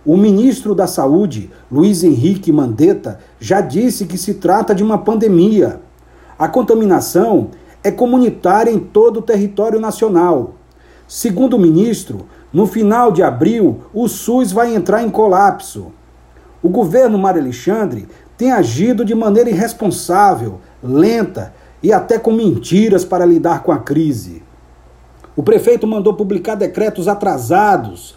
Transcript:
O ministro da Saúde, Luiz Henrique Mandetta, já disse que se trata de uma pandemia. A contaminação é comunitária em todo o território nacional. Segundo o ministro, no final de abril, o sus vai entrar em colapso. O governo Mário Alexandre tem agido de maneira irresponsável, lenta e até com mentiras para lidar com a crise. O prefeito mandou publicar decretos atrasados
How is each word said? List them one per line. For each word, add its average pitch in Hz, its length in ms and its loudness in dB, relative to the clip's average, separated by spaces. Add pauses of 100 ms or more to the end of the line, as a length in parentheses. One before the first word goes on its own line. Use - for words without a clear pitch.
O 151 120 2
ministro 208 580 2
da 180 120 0
Saúde, 143 640 -2 (200)
Luiz 165 320 2
Henrique 160 480 2
Mandetta, 139 680 0 (200)
já 190 220 0
disse 190 460 -2
que 180 120 -10
se - 160 -8
trata 208 400 0
de 185 80 0
uma 214 160 0
pandemia. 202 840 2 (580)
A 160 100 -2
contaminação 208 1000 0 (360)
é 196 60 0
comunitária 233 800 0
em 220 80 0
todo 220 400 2
o 214 40 -6
território 208 560 -2
nacional. 180 760 0 (520)
Segundo 233 480 -2
o 226 60 2
ministro, 170 640 0 (260)
no 190 140 2
final 220 460 0
de 175 100 2
abril, 156 600 0 (100)
o 220 160 -2
sus 240 420 -2
vai 233 240 0
entrar 202 280 0
em 226 80 -2
colapso. 190 840 0 (680)
O 175 60 2
governo 214 500 2
Mário 185 220 0
Alexandre 131 680 -4 (280)
tem 254 160 0
agido 202 520 0
de 214 100 -2
maneira 226 360 2
irresponsável, 180 1120 -2 (220)
lenta 160 720 0 (300)
e 185 100 2
até 220 260 0
com 226 140 -2
mentiras 196 720 2
para 180 200 -2
lidar 170 380 2
com - 80 -2
a 147 80 0
crise. 117 640 -4 (960)
O 147 60 -4
prefeito 226 440 2
mandou 214 280 0
publicar 196 400 -4
decretos 196 520 -4
atrasados 175 1120 -2